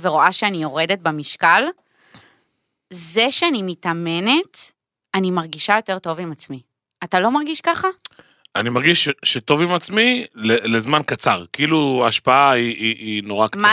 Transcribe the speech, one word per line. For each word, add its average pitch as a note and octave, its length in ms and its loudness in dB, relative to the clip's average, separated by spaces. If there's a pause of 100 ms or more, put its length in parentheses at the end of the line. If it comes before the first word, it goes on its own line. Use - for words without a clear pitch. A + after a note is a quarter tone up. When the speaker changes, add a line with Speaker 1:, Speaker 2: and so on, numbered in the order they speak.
Speaker 1:
ורואה E3+ 300 4
שאני F#3+ 300 -2
יורדת D#3+ 360 -2
במשקל, E3 640 0 (1300)
זה F#3 400 0
שאני C#4 320 0
מתאמנת, F3+ 1080 -2 (420)
אני F#3+ 160 0
מרגישה E3 460 -2
יותר F#3+ 220 -4
טוב E3 220 -8
עם E3+ 120 -8
עצמי. C3+ 280 -12 (440)
אתה F#3 160 0
לא G#3+ 100 2
מרגיש D4 300 -2
ככה? E4+ 280 -2 (680)
Speaker 2:
אני A2 140 -2
מרגיש C#3+ 340 2
ש-, D3 80 -2 (120)
שטוב D3 360 2
עם F3 140 0
עצמי A#3 600 0
ל-, A2+ 420 0
לזמן C#3 300 0
קצר. G#2 460 -2
כאילו, C#3+ 520 0
ההשפעה C3+ 460 4
היא, A#2+ 260 0
היא, A2+ 220 -2
היא G#2+ 260 -6
נורא G#2 240 0
קצרה. G3+ 140 -6 (100)